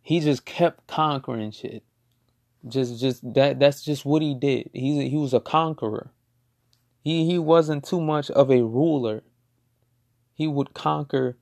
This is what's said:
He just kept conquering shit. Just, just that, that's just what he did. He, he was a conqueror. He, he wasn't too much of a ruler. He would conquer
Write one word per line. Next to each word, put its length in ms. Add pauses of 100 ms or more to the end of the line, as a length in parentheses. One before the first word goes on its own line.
He 200
just 260
kept 400
conquering 640
shit. 340 (800)
Just, 320
just 360
that, 260
that's 240
just 220
what 160
he 120
did. 380
He, 380
he 60
was 180
a 60
conqueror. 720 (920)
He, 240
he 120
wasn't 460
too 160
much 300
of 200
a 120
ruler. 600 (1080)
He 140
would 260
conquer 680